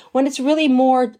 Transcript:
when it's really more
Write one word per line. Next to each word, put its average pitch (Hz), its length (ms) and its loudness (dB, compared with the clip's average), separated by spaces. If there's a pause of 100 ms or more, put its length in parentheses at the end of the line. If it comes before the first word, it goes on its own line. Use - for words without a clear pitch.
(120)
when 269 140 0
it's 269 140 -8
really 302 280 0
more 254 520 0